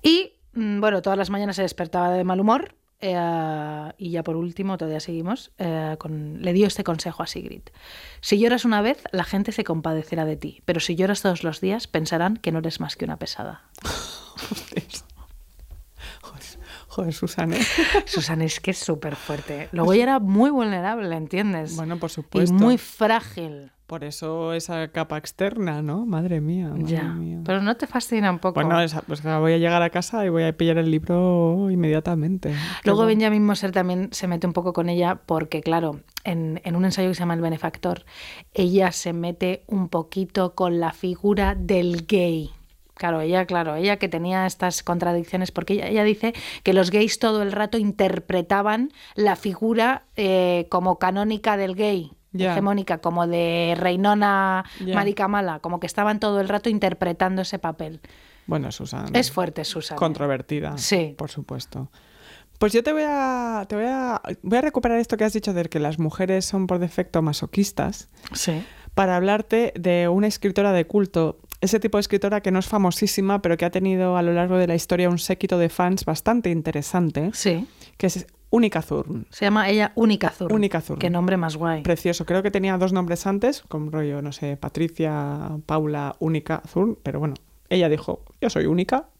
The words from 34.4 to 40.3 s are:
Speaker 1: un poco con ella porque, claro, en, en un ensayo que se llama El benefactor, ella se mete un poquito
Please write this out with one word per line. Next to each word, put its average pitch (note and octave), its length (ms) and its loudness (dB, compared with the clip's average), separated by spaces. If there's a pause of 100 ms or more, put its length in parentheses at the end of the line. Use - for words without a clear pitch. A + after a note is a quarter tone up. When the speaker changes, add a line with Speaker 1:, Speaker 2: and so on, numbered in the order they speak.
Speaker 1:
un E3+ 60 0
poco F3+ 180 0
con F3 160 0
ella F3 380 2
porque, D#3+ 360 -2
claro, D#3+ 380 0 (240)
en, E3 400 -4
en E3+ 140 -2
un F#3 80 4
ensayo F#3 240 0
que F3 60 -2
se E3 40 -12
llama F3 140 0
El E3 80 -2
benefactor, E3 640 -4 (480)
ella F#3 400 4
se - 180 -6
mete F3 560 -4
un F#3 220 -2
poquito F3+ 680 -2